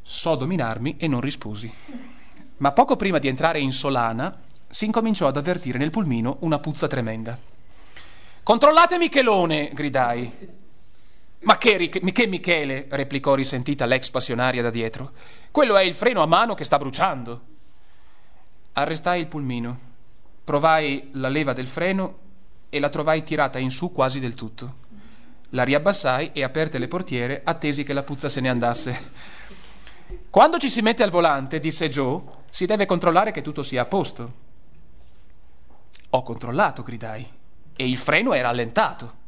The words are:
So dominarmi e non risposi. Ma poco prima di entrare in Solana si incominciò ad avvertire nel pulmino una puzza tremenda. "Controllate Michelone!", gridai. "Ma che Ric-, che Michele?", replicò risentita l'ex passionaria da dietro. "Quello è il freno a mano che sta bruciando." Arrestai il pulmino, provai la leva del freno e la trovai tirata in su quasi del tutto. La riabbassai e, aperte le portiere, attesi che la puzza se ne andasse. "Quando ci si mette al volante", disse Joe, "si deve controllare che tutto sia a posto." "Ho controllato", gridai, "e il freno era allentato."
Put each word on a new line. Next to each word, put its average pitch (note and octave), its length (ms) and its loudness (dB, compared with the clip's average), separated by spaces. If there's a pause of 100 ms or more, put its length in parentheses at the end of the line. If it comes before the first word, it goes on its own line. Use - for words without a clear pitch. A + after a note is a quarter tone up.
So - 340 0
dominarmi C3+ 600 -2
e E3 100 -2
non B2+ 140 2
risposi. A2+ 500 -6 (840)
Ma C#3 160 4
poco C4+ 220 8
prima F#3+ 220 2
di C#3 100 2
entrare D#3 320 2
in C3+ 120 0
Solana B2+ 680 0 (280)
si - 160 -2
incominciò G#3+ 420 2
ad C#3 100 2
avvertire D3 400 -2
nel D3+ 140 0
pulmino C3+ 500 0
una D#3 180 2
puzza D#3 280 -2
tremenda. A2+ 500 -4 (1040)
"Controllate D#4 540 8
Michelone!", G3 760 4
gridai. B2 580 0 (1080)
"Ma - 160 8
che G#3+ 200 6
Ric-, F3+ 340 0
che A3+ 160 4
Michele?", D#3 600 0
replicò C#3 440 2
risentita C3+ 520 0
l'ex B2+ 240 2
passionaria B2 520 0
da A#2 100 2
dietro. A2+ 400 -4 (400)
"Quello A#3+ 260 6
è F#3+ 60 8
il F3 100 2
freno G#3 280 2
a D3+ 40 8
mano F#3+ 300 4
che D#3+ 80 -6
sta C#3+ 140 4
bruciando." C3+ 640 -2 (1300)
Arrestai D#3+ 480 0
il D#3 60 -4
pulmino, B2 520 -4 (640)
provai D3 680 4
la C3 160 -2
leva D#3 240 2
del C3 140 -4
freno F#3 500 -2 (520)
e D3 100 -2
la C#3+ 100 2
trovai D#3 340 2
tirata C3+ 360 0
in C3 100 0
su F3 220 -2
quasi C3 280 0
del A#2+ 140 -4
tutto. A#2 420 -10 (760)
La B2+ 120 2
riabbassai D3 680 2
e, C#3+ 100 -2
aperte D#3 340 -2
le B2 100 -2
portiere, C3+ 560 -2
attesi D3+ 400 0
che C#3 100 -4
la C#3 100 0
puzza C#3+ 240 -6
se C3+ 140 -2
ne B2+ 80 2
andasse. A#2+ 640 0 (1160)
"Quando E4 300 8
ci C#4 100 2
si A3+ 120 2
mette A3 220 4
al G3+ 60 4
volante", D#3 500 2
disse D#3 300 -2
Joe, C#3 320 0 (280)
"si - 160 -2
deve G3+ 200 4
controllare F3 460 4
che D3 100 -4
tutto D3 220 -6
sia B2 200 0
a - 20 2
posto." B2+ 480 -2 (1800)
"Ho B2+ 120 2
controllato", B2+ 640 -2
gridai, A2+ 440 -10 (480)
"e C3 140 -2
il B2+ 80 0
freno F#3+ 360 2
era B2+ 160 2
allentato." A#2+ 680 -2 (120)